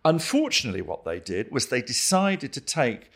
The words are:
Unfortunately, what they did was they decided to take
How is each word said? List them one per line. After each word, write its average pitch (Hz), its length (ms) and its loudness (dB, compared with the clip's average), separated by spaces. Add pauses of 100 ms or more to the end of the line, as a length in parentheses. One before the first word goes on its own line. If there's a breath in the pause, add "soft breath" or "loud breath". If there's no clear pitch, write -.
Unfortunately, 160 800 2
what - 240 -6
they 87 160 -4
did 98 320 -4
was 120 140 0
they 123 160 0
decided 185 720 0
to 139 80 -8
take 123 540 -2